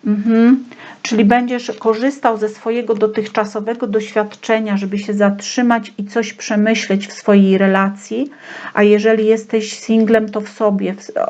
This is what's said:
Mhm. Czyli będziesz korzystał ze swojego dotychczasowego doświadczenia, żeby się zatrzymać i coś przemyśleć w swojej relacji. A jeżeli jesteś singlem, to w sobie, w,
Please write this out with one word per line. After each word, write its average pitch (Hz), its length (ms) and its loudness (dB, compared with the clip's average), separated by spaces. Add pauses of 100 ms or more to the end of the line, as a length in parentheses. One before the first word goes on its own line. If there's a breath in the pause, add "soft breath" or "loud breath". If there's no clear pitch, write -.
Mhm. 226 580 4 (380 loud breath)
Czyli 226 220 2
będziesz 240 540 0
korzystał 226 600 0
ze 214 100 -2
swojego 226 460 -4
dotychczasowego 214 920 -4
doświadczenia, 214 920 -4
żeby 196 220 -4
się 208 160 -6
zatrzymać 220 840 0
i 202 60 -6
coś 220 280 -4
przemyśleć 208 760 -2
w - 60 -18
swojej 196 460 4
relacji. 196 720 0 (440 loud breath)
A 214 80 2
jeżeli 214 440 4
jesteś 220 520 -2
singlem, 220 500 2
to 208 120 -8
w 202 80 -12
sobie, 196 460 -2
w, - 160 -16 (200)